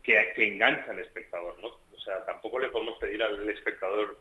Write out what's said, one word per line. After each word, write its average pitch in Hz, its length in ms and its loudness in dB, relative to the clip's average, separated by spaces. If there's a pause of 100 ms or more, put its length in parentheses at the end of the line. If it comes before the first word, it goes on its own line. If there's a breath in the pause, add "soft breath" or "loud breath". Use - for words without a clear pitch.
que, 110 340 6
que 113 120 4
engancha 110 440 2
al 95 80 -8
espectador, 87 600 -8
¿no? 104 60 -10
O - 320 -18
sea, 95 260 -6
tampoco 113 320 -6
le 131 120 0
podemos 113 280 -2
pedir 107 240 -4
al 104 260 0
espectador 104 720 -2